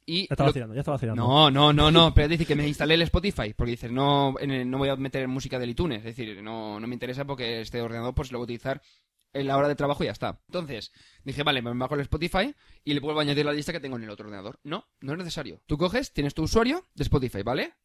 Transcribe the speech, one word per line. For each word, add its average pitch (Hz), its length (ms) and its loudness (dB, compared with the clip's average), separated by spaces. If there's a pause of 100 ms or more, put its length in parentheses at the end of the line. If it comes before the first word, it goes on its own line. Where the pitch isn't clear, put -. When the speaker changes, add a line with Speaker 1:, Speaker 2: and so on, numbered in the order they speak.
Speaker 1:
y 170 160 -2
Speaker 2:
Ya 196 100 -6
está - 120 2
Speaker 1:
lo 139 60 6
Speaker 2:
vacilando, 113 260 -2
ya 135 60 -2
está 151 100 -4
vacilando. 120 320 -2
Speaker 1:
No, 143 280 8
no, 147 220 6
no, 147 180 6
no, 165 220 8
Speaker 2:
<laughs> - 20 -10
Speaker 1:
pero 156 100 8
es 147 60 0
decir, 165 160 2
que 147 80 2
me 147 120 2
instalé 147 260 0
el 165 100 4
Spotify, 160 520 -2
porque 120 160 -2
dices, 120 200 -8
"No, 139 480 2
en 139 120 -4
el, 127 180 -2
no 131 80 -4
voy 139 120 0
a 139 60 -2
meter 135 320 -4
música 131 320 -6
del 123 120 -4
iTunes", 127 280 -4
es 113 160 -12
decir, 107 280 -10
no, 110 360 -8
no 113 80 -10
me 123 60 -6
interesa 127 320 -8
porque 120 360 -6
este 117 200 -8
ordenador, 117 320 -6
pues, 131 180 -6
lo 123 60 -6
voy 120 60 -6
a - 20 -6
utilizar 127 360 -8 (540)
en 139 120 -2
la 139 100 2
hora 143 100 4
de 147 60 0
trabajo 143 300 -2
y - 20 0
ya 104 60 -2
está. - 360 -8
Entonces, 143 440 -8 (320)
dije, 135 180 -6
"Vale, 143 220 2
me 120 100 -4
bajo 127 220 -2
el 143 60 0
Spotify 175 520 -2 (300)
y 147 100 -2
le 143 60 2
vuelvo 151 200 0
a 151 40 2
añadir 143 220 2
la 147 80 0
lista 147 180 -4
que 165 80 -6
tengo 135 180 -8
en 117 60 -8
el 110 80 -12
otro 107 160 -14
ordenador". 104 360 -12
No, - 220 -8 (140)
no 135 140 -8
es 165 40 -6
necesario. 151 480 -10
Tú 151 120 -2
coges, 180 360 0
tienes 143 220 0
tu 160 80 -2
usuario 247 400 2 (100)
de - 100 -4
Spotify, 117 380 0
¿vale? 147 320 -2 (120)